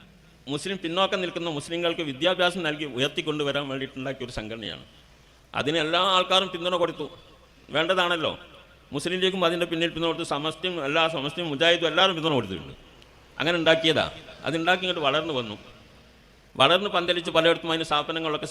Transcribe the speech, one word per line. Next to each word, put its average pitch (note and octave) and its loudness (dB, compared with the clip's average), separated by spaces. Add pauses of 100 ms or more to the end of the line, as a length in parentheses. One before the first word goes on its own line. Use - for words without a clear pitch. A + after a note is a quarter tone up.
(520)
മുസ്ലിം F#3 -4
പിന്നോക്കം F#3 0
നിൽക്കുന്ന E3+ -4 (100)
മുസ്ലിങ്ങൾക്ക് E3 -2
വിദ്യാഭ്യാസം F3 0
നൽകി D3+ -4 (100)
ഉയർത്തിക്കൊണ്ടുവരാൻ C#3+ -2
വേണ്ടിയിട്ടുണ്ടാക്കിയ C3 -6
ഒരു B2 -14
സംഘടനയാണ്. G#2+ -8 (760)
അതിന് D3 0
എല്ലാ E3 2 (160)
ആൾക്കാരും F#3 2
പിന്തുണ F3+ -2
കൊടുത്തു, D#3 -2 (720)
വേണ്ടതാണല്ലോ. E3+ 2 (640)
മുസ്ലിം F3 -2
ലീഗും F#3 2
അതിൻ്റെ E3+ 0
പിന്നിൽ E3 0
പിന്തുണ E3 0
കൊടുത്തു, D#3+ -6
സമസ്തയും D#3 -4 (120)
എല്ലാ D#3+ 4 (120)
സമസ്തയും D3 -4
മുജാഹിദും E3 4
എല്ലാവരും F3+ 4
പിന്തുണ D#3 2
കൊടുത്തിട്ടുണ്ട്. E2+ -8 (640)
അങ്ങനെ E3 0
ഉണ്ടാക്കിയതാ. D#3+ 4 (420)
അതുണ്ടാക്കി E3 2
ഇങ്ങോട്ട് F3 -2
വളർന്നു D#3 0
വന്നു. A2 -6 (1040)
വളർന്ന് F3+ 6
പന്തലിച്ച് F3 0
പലയിടത്തും E3 4
അതിന് D#3+ 0
സ്ഥാപനങ്ങളൊക്കെ D3+ 0